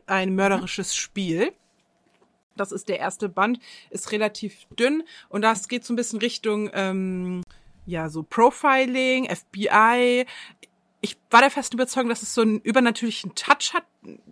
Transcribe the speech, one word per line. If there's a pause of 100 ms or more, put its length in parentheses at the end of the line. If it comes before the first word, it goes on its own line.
ein
mörderisches
Spiel. (1040)
Das
ist
der
erste
Band, (300)
ist
relativ (100)
dünn (240)
und
das
geht
so
ein
bisschen
Richtung,
ähm, (420)
ja,
so
Profiling,
F
B
I. (800)
Ich (120)
war
der
festen
Überzeugung,
dass
es
so
einen
übernatürlichen
Touch
hat. (480)